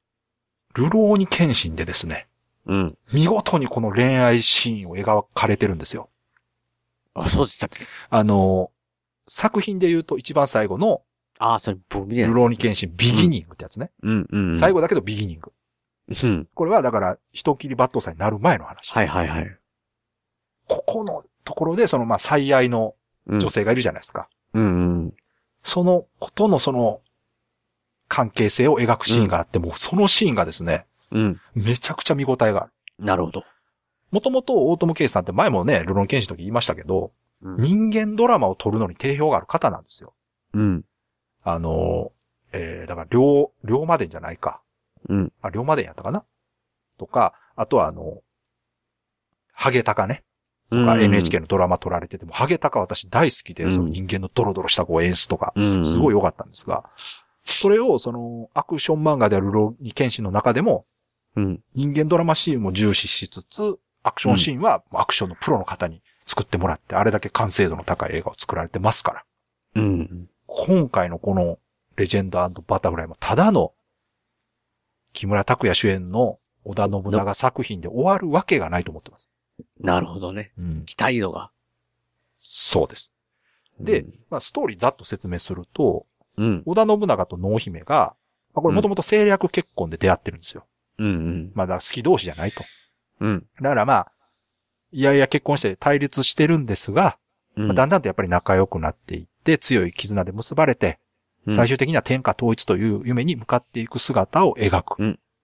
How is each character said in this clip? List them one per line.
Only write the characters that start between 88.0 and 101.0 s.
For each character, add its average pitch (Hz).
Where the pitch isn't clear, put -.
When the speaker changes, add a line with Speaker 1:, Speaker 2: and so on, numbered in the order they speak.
Speaker 1:
ま 147
あ、 -
こ 165
れ -
元 208
々 196
政 214
略 190
結 -
婚 85
で 82
出 95
会 87
っ -
て -
る 82
ん -
で -
す -
よ。 -
Speaker 2:
う 107
ん。 -
う -
ん、 -
う 87
ん。 82
Speaker 1:
ま 98
あ、 -
だ 92
か -
ら 87
好 -
き 123
同 170
士 98
じ 87
ゃ -
な 82
い 107
と。 -
Speaker 2:
う 101
ん。 95
Speaker 1:
だ 135
か 143
ら 120
ま 135
あ、 92
い 135
や 139
い 143
や 135
結 -
婚 143
し -
て 95
対 143
立 139
し -
て 151
る 160
ん 139
で 107
す -
が、 156
Speaker 2:
う 107
ん。 107
Speaker 1:
ま 98
あ、 -
だ 131
ん -
だ 196
ん -
と 104
や 92
っ -
ぱ -
り 92
仲 90
良 95
く -
な 78
っ -
て -
い 82
っ -
て、 160
強 101
い 170
絆 101
で 92
結 -
ば 156
れ 131
て、 -